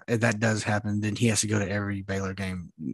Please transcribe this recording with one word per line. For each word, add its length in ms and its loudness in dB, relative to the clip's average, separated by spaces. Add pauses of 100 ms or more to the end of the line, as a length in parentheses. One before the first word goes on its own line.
if 140 2
that 180 2
does 240 2
happen, 380 0
then 160 -2
he 100 2
has 140 4
to 80 0
go 100 2
to 100 0
every 340 -2
Baylor 300 -4
game 400 -6 (220)